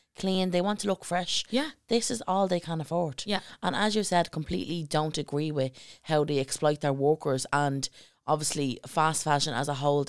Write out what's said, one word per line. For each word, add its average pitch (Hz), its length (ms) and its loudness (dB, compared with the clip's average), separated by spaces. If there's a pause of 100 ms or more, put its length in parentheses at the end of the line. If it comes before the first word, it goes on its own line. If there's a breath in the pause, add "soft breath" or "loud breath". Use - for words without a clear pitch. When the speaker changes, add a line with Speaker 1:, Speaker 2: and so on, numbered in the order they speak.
(160 soft breath)
Speaker 1:
clean. 185 360 0
They 175 100 2
want 202 200 0
to 202 60 -6
look 190 160 -2
fresh. - 460 -2
Speaker 2:
Yeah. 277 220 -2 (180)
Speaker 1:
This 226 220 0
is 226 160 -4
all 190 200 2
they 180 120 0
can 165 200 -4
afford. 160 460 -4
Speaker 2:
Yeah. 208 140 -2 (240 loud breath)
Speaker 1:
And - 120 0
as 208 200 2
you 214 80 2
said, 175 280 2
completely 165 560 -4
don't 156 300 0
agree 151 340 -2
with 131 200 -2 (320 loud breath)
how 151 200 4
they 147 160 0
exploit 151 420 0
their 143 120 2
workers. 139 580 2
And 139 380 0 (380 soft breath)
obviously, 143 600 0
fast 160 360 0
fashion 143 320 0
as 139 120 -2
a 147 80 0
whole 143 340 2